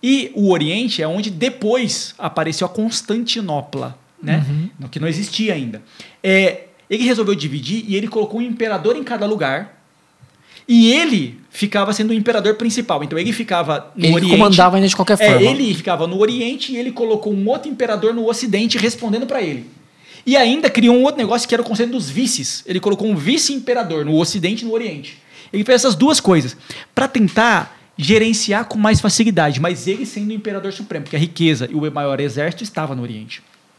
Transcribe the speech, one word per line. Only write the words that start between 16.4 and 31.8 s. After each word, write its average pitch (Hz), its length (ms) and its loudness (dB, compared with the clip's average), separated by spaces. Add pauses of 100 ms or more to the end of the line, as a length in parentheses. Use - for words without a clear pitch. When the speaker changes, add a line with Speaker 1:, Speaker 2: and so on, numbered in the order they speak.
Speaker 1:
e 240 40 -6
ele 247 140 -6
colocou 214 420 -2
um 196 140 0
outro 269 220 -2
imperador 226 440 -2
no 226 140 -2
Ocidente 226 500 0
respondendo 226 480 -2
pra 262 160 -4
ele. 139 280 -6 (560)
E 254 120 2
ainda 269 320 4
criou 240 280 6
um 254 60 6
outro 294 140 2
negócio 233 300 0
que - 80 0
era 233 60 0
o 226 40 -2
conceito 226 280 -2
dos 185 160 -4
vices. 156 560 -4
Ele 185 160 -4
colocou 202 280 0
um 208 60 2
vice-imperador 226 920 -2
no 156 120 2
Ocidente 185 460 -2
e 233 40 -6
no 220 60 -4
Oriente. 214 440 -8 (340)
Ele 208 140 -2
fez 254 160 6
essas 247 140 2
duas 262 260 4
coisas 151 340 2 (400)
pra 262 140 0
tentar 214 680 2 (200)
gerenciar 214 680 2
com - 120 -6
mais 214 220 2
facilidade, 175 600 2
mas 170 280 -2
ele 220 180 -4
sendo 208 240 -6
o 220 40 -6
imperador 196 400 -8
supremo, 165 300 -10
porque - 120 -10
a 147 40 0
riqueza 156 520 0
e - 40 -6
o 151 160 -2